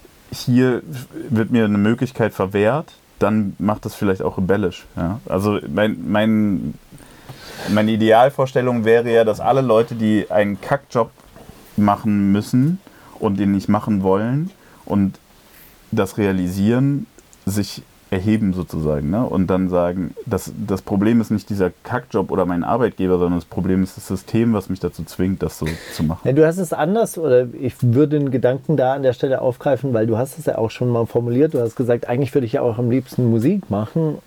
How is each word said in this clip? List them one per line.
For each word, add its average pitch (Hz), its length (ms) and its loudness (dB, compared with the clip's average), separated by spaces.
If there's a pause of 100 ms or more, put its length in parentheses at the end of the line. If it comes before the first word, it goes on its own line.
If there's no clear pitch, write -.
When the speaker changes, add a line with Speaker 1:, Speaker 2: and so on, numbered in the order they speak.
(320)
Speaker 1:
hier 127 500 2 (460)
wird 113 240 -2
mir 117 120 2
eine 104 140 2
Möglichkeit 113 540 0
verwehrt, 104 600 0 (280)
dann 101 380 0
macht 104 260 -2
das 107 100 -8
vielleicht 95 280 -2
auch - 160 -4
rebellisch. 95 460 -2 (120)
Ja? 90 300 -4
Also 98 420 0
mein, 85 420 -2
mein, 104 640 0 (960)
meine 107 200 4
Idealvorstellung 120 920 4
wäre 117 280 4
ja, 113 100 6
dass 107 160 0
alle 131 220 2
Leute, 117 340 2
die 107 340 0
einen 101 320 0
Kackjob - 500 -2 (680)
machen 101 560 2
müssen 131 480 2 (400)
und 101 180 0
den 101 140 2
nicht 98 160 0
machen 104 340 0
wollen 117 480 0 (340)
und 98 360 0 (680)
das 110 280 -2
realisieren, 101 880 0 (400)
sich 98 360 -4 (280)
erheben 104 420 0
sozusagen, 76 580 -2
ne? 113 140 0
Und 92 240 0
dann 92 200 0
sagen, 90 460 -2 (120)
das, 107 260 -6 (140)
das 98 160 -4
Problem 110 380 2
ist 107 100 -4
nicht 107 200 -2
dieser 95 200 0 (140)
Kackjob 117 480 -4
oder 92 140 0
mein 87 180 -2
Arbeitgeber, 95 540 0
sondern 87 200 0
das 82 60 -6
Problem 92 400 0
ist - 120 -6
das - 120 -14
System, 113 460 0
was 101 140 -2
mich 95 120 -6
dazu - 240 -6
zwingt, 92 360 -2
das 80 180 -6
so 80 80 -6 (280)
zu - 80 -4
machen. 82 220 -2
Speaker 2:
Ja, 123 80 2
du 151 120 4
hast 170 140 2
es 180 140 -4
anders, 190 440 0
oder 127 300 2 (140)
ich 127 200 -4
würde 143 380 2
den 139 140 0
Gedanken 131 440 0
da 135 180 2
an 139 100 -4
der 127 80 4
Stelle 131 280 -2
aufgreifen, 131 540 -2
weil 110 140 2
du 110 100 0
hast 131 180 -4
es 156 100 -14
ja - 120 -2
auch 113 140 -2
schon 123 160 -2
mal 117 180 0
formuliert, 123 480 0
du 131 60 0
hast 117 160 -2
gesagt, 120 320 0
eigentlich 123 260 -2
würde 135 120 2
ich 110 80 -4
ja 135 80 0
auch 117 160 0
am 120 120 0
liebsten 127 400 0
Musik 131 400 0
machen 143 560 -2